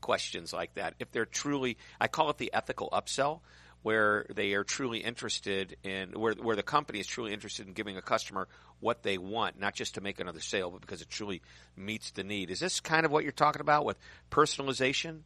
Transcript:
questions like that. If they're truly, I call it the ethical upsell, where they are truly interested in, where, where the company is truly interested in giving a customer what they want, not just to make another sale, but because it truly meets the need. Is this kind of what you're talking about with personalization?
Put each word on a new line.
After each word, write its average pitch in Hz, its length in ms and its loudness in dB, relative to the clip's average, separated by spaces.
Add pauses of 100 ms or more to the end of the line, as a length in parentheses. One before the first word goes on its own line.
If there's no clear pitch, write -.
questions 90 520 0
like 87 200 -4
that. 85 260 -4
If - 120 -8
they're 117 140 0
truly, 131 520 -2 (240)
I 110 60 6
call 156 240 4
it - 60 -2
the 117 160 -6
ethical - 380 -2
upsell, 139 500 0 (420)
where 107 500 6
they 101 200 2
are 101 100 4
truly 117 340 -2
interested 101 880 -4
in, 95 360 -6
where, 110 140 2
where 113 220 0
the 101 80 0
company 143 360 0
is 95 80 -6
truly 110 260 -4
interested 104 340 -10
in 95 60 -14
giving 101 220 -6
a 92 60 -8
customer 98 460 -2 (320)
what 113 240 0
they 98 140 0
want, 98 420 -4
not 101 160 0
just - 200 -6
to 104 60 -6
make 98 180 -6
another 85 220 -6
sale, 92 300 0
but 92 100 -16
because 85 200 -12
it - 80 -16
truly 101 320 -6 (340)
meets 104 360 -8
the 98 120 -6
need. 98 260 -4
Is 92 100 -4
this 180 200 -2
kind 160 260 4
of 151 60 4
what 151 120 4
you're 147 80 -4
talking 147 300 4
about 147 240 4
with 104 120 0 (340)
personalization? 139 960 2